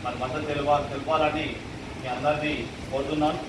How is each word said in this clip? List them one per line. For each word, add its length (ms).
మరి 140
మద్దతు 280
తెలప-, 420
తెలపాలని 680
మీ 60
అందరినీ 600
కోరుతున్నాను. 460